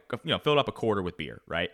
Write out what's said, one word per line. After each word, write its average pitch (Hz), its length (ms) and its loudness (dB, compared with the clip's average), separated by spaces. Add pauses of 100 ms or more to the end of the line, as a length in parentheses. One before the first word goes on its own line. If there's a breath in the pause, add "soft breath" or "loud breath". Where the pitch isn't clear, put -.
(240)
you 160 60 -2
know, 95 80 2
filled 147 200 2
up 131 100 2
a - 40 -4
quarter 104 300 0
with 90 160 -4
beer, 62 280 -10
right? 87 280 -2